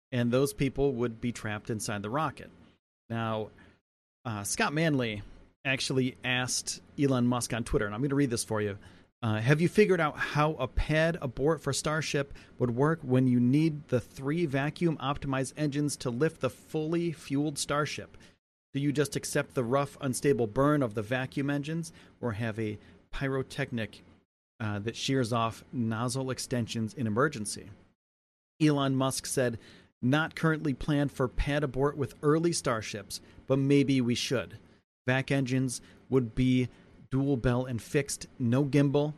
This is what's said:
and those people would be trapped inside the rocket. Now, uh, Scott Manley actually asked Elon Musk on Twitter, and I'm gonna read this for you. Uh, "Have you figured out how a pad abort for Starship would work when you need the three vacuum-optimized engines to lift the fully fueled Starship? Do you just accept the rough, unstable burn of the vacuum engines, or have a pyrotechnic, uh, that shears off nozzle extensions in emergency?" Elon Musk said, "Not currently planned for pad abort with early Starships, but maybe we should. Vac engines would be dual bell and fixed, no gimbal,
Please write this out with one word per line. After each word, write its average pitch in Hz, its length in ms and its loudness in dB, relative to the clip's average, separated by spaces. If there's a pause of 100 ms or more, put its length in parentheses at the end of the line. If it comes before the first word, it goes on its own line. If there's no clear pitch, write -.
(120)
and 120 180 2
those 135 220 4
people 139 400 0
would 117 300 -2
be 120 100 -2
trapped 107 380 -8
inside 104 320 -4
the 107 80 -6
rocket. 135 400 -4 (600)
Now, 113 420 -4 (760)
uh, 107 180 -6
Scott 190 300 -2
Manley 131 480 0 (420)
actually 131 580 -2
asked 127 600 -4 (180)
Elon 131 280 4
Musk 123 260 0
on 113 100 -4
Twitter, 107 220 0
and 104 100 -6
I'm 117 60 -4
gonna 139 120 0
read 139 160 2
this 113 140 -2
for 107 180 -2
you. 101 160 -4 (460)
Uh, 107 160 0
"Have 147 220 2
you 170 80 2
figured 185 320 4
out 151 160 -2
how 151 380 0
a 123 120 -2
pad 160 540 0
abort 143 400 0
for 139 100 -2
Starship 151 600 -2 (260)
would 123 120 2
work 151 320 2
when 127 220 4
you 123 140 4
need 147 480 2
the 123 140 2
three 151 440 -2
vacuum-optimized 139 1120 -2
engines 147 400 -2
to - 140 -6
lift 156 320 -2
the 127 80 0
fully 165 640 -4
fueled 143 440 -2
Starship? 143 600 -4 (560)
Do 139 80 -2
you 143 100 2
just 139 240 0
accept 139 380 -4
the 127 100 0
rough, 135 380 0
unstable 127 460 2
burn 139 360 4
of 107 100 -2
the 113 100 -4
vacuum 131 460 -4
engines, 151 440 -6 (260)
or 120 140 -4
have 110 260 -4
a 107 200 -4 (320)
pyrotechnic, 131 920 -4 (560)
uh, 104 180 -4
that 110 180 -6
shears 127 380 0
off 113 300 -2 (100)
nozzle 123 560 -2
extensions 117 640 -4
in 117 140 -4
emergency?" 107 640 -2 (880)
Elon 139 340 4
Musk 131 300 0
said, 120 320 0 (460)
"Not 151 320 2
currently 156 400 0
planned 143 360 0
for 127 160 0
pad 147 360 0
abort 139 340 0
with 135 240 -4
early 160 320 4
Starships, 110 680 -4 (260)
but 135 100 4
maybe 139 440 6
we 120 120 2
should. 107 460 -4 (480)
Vac 131 240 0
engines 131 500 0 (300)
would 127 240 4
be 127 340 4 (400)
dual 139 280 2
bell 123 280 2
and 123 160 -6
fixed, - 460 -2 (100)
no 127 260 2
gimbal, 143 540 2